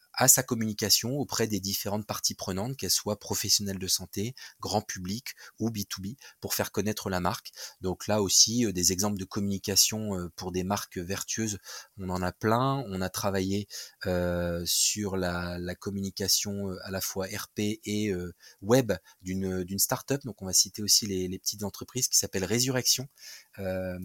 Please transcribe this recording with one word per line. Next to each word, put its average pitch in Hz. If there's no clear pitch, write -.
à 127
sa -
communication 110
auprès 117
des 104
différentes 98
parties -
prenantes, 104
qu'elles 90
soient -
professionnelles 98
de 92
santé, 98
grand 101
public 98
ou 110
B 107
two -
B, 98
pour -
faire -
connaître 104
la 92
marque. 90
Donc 92
là 104
aussi, 113
euh, 101
des 90
exemples 98
de 95
communication, 101
euh, 90
pour 92
des 90
marques 98
vertueuses, 98
on 92
en 92
a 90
plein. 131
On 95
a 92
travaillé, 98
euh, 87
sur 98
la, 87
la 87
communication, 98
euh, 92
à 98
la 95
fois 95
R 101
P 104
et, 104
euh, 90
web 113
d'une, 92
d'une 98
start-up. 135
Donc 113
on 95
va 92
citer -
aussi 104
les, 92
les 92
petites 104
entreprises 104
qui -
s'appellent 95
Résurrection, 127
euh, 92